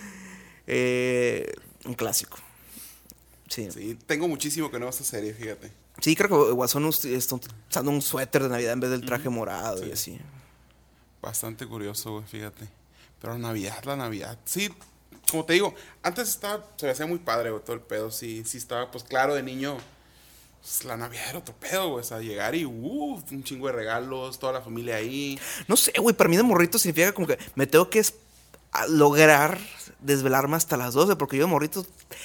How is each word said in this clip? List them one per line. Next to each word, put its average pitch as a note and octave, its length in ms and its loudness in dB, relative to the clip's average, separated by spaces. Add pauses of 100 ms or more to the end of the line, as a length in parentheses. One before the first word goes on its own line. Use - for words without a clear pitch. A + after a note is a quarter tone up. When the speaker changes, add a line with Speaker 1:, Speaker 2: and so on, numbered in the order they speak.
(640)
Speaker 1:
Eh, B2 880 0 (320)
un B2 100 -8
clásico. - 420 -4 (1120)
Sí. A2 220 -8
Speaker 2:
Sí, G#2+ 260 -10 (100)
tengo D#3+ 200 0
muchísimo D3+ 440 -4
que B2 80 -6
no A#2+ 60 -6
veo B2+ 40 -6
esta B2+ 140 -8
serie, G#2+ 300 -6
fíjate. G#2+ 380 -12 (280)
Speaker 1:
Sí, D#3 160 2
creo G3+ 140 2
que D3 200 6
el B2+ 60 2
Guasón C#3+ 300 0
us-, D3+ 200 0
está B2+ 300 -2 (340)
usando C#3+ 220 0
un C#3+ 100 0
suéter C#3 400 0
de C3+ 80 0
Navidad A#2+ 240 -2
en B2+ 60 -4
vez B2+ 100 0
del B2+ 160 -4
traje B2 220 -4
Speaker 2:
Ujú. B2 100 -2
Speaker 1:
morado G2 460 -4
y D#2+ 40 -6
Speaker 2:
Sí. C#2+ 40 -8
Speaker 1:
así. - 280 -8 (1040)
Speaker 2:
Bastante A2+ 460 -8
curioso, G#2+ 460 -8
güey, G#2+ 120 -10
fíjate. G#2+ 420 -14 (540)
Pero A2+ 120 -8
la A#2 60 -10
Navidad, A2 460 -6
la C#3 100 -6
Navidad. A2+ 500 -8
Sí, G3+ 240 -4 (600)
como D#3+ 160 2
te E3 80 0
digo, F#3+ 200 2 (280)
antes G#3 280 -4
estaba, G#3 360 -6 (120)
se D3 80 -6
me C3+ 80 0
hacía D3 120 -6
muy E3+ 140 -4
padre, A#2 320 -2
güey, G#2+ 120 -8
todo A#2+ 120 -8
el A#2 60 -10
pedo. A2 300 -6
Sí, A2+ 340 -10
sí B2+ 120 -8
estaba, A#2+ 340 -8
pues, A#2+ 140 -12
claro, C3+ 300 2
de C3+ 80 -2
niño, C3 340 -6 (840)
pues, - 220 -6
la A#2+ 140 -8
Navidad A#2 320 -8
era F3 100 -8
otro A2+ 160 -16
pedo, F#3 360 -4
güey. B2 100 -4
O - 20 -8
sea, A#2 160 -8
llegar A2 360 -4
y, E3+ 100 -2
uh, F#3 680 -6
un C3+ 120 -10
chingo C3+ 240 -8
de B2+ 60 -2
regalos, B2 680 -4
toda C3 140 -2
la B2+ 80 -6
familia A#2 360 -6
ahí. C3+ 420 -4 (280)
Speaker 1:
No G#3 100 4
sé, - 220 4
güey, A3+ 160 6
para E3+ 140 8
mí E3+ 80 6
de A3 60 8
morrito F3+ 360 6
significa F3 340 4
como F3+ 140 -2
que C3 100 2 (180)
me C3+ 120 2
tengo F3 220 8
que A3 100 2
es-, - 160 2 (560)
a - 160 -2
lograr D3+ 720 8 (400)
desvelarme C3+ 580 2
hasta D#3+ 180 0
las B2 180 0
doce, F3 220 6
porque C#3 220 -2
yo D3 80 4
de F#3 60 2
morrito D#3 340 0 (400)